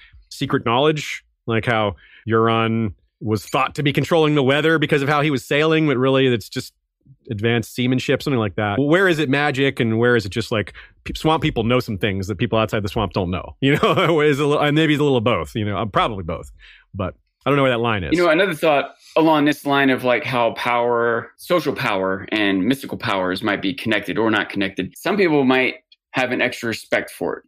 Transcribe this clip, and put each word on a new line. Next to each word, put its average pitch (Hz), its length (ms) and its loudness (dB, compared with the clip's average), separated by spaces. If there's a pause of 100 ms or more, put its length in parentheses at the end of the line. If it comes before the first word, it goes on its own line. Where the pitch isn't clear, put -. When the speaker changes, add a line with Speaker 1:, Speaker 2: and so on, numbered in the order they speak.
(300)
Speaker 1:
secret 135 340 -4
knowledge, 143 600 0 (240)
like 113 180 -2
how 110 300 0 (340)
Euron 113 640 2 (300)
was 107 220 -2
thought 135 300 -2
to 147 80 -4
be 143 100 0
controlling 151 420 2
the 147 80 2
weather 151 360 2
because 147 240 0
of 135 60 0
how 151 120 2
he 156 100 0
was 127 140 -2
sailing, 156 420 2
but 135 100 2
really 135 300 2
it's 120 220 -2
just - 240 -10 (560)
advanced 117 440 -2
seamanship, 127 500 0
something 135 160 0
like 107 160 -2
that. 104 240 -2
Where 170 280 4
is 160 120 2
it 139 100 0
magic 139 500 0
and 113 200 0
where 123 160 4
is 107 100 2
it 98 40 -8
just, - 220 -4
like, 104 220 -2 (300)
pe-, - 120 -10
swamp 151 280 2
people 131 200 0
know 123 160 2
some 113 200 -4
things 98 280 -2
that 101 100 -6
people 113 200 -2
outside 110 260 0
the 101 60 -4
swamp 104 240 -4
don't 90 160 -2
know? - 280 -8
<laughs> - 40 -12
You 139 160 4
know, 170 440 2
is 147 180 2
a 151 80 0
little, 143 160 0
and 147 120 2
maybe 156 180 4
it's 139 60 0
a 151 40 2
little 139 140 4
of 107 60 0
both, 98 320 0
you 104 100 -2
know, 101 120 -4
uh, 110 80 -2
probably 110 380 -2
both, - 280 -10 (440)
but 95 180 -6 (320)
I 131 40 0
don't 143 80 2
know 139 60 4
where 131 80 4
that 117 80 0
line 110 240 0
is. - 140 -4
Speaker 2:
You 175 80 2
know, 165 60 4
another 180 240 2
thought 147 400 0 (200)
along 156 300 4
this 147 220 -2
line 139 240 2
of, 123 120 -2
like, 123 200 2
how 120 300 0
power, 120 840 0
social 160 380 -2
power 95 560 -2
and 98 340 0
mystical 127 320 -4
powers 92 460 -2
might 98 180 -2
be 95 120 -2
connected 104 440 -4
or 110 140 0
not 107 180 0
connected. 95 480 -4
Some 185 200 -2
people 156 260 2
might 131 320 2 (360)
have 127 200 -2
an 123 100 -2
extra 123 280 -4
respect - 420 -4
for - 260 -6
it. - 100 -16